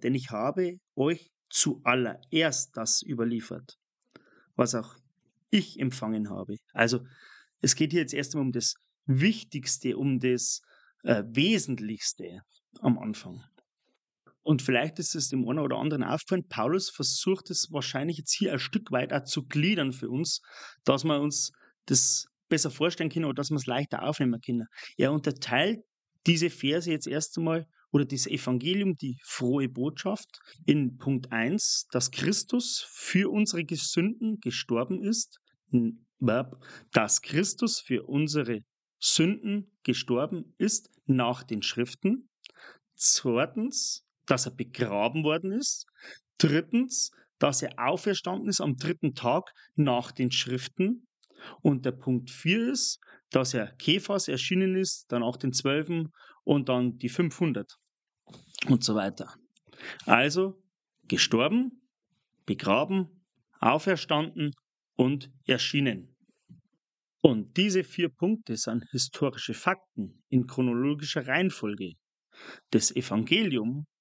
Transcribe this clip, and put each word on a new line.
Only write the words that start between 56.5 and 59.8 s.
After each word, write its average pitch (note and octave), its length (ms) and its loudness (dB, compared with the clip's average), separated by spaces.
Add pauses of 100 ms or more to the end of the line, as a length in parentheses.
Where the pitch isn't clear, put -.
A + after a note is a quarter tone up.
dann B2 300 0
die A#2+ 100 -4
fünfhundert D#3 680 -2 (920)
und B2 140 6
so A2 120 0
weiter. G2 400 -2 (720)